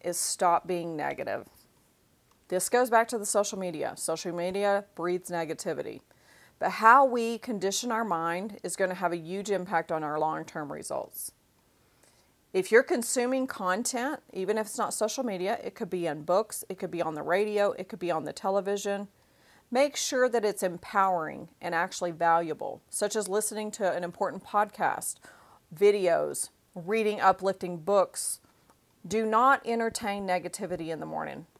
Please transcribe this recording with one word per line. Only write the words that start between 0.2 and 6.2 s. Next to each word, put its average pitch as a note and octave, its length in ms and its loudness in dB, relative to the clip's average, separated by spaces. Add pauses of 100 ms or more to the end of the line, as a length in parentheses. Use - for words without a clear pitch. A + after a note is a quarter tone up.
being E3+ 300 -4
negative. C#3+ 500 -4 (1040)
This F3+ 200 0
goes B3 220 4
back A3+ 200 6
to A#3+ 100 -2
the G3+ 80 -4
social G#3 320 0
media. D#3 360 -4
Social E3 380 -4
media G3+ 520 0 (100)
breeds F3 340 -2
negativity. E3 720 -4 (580)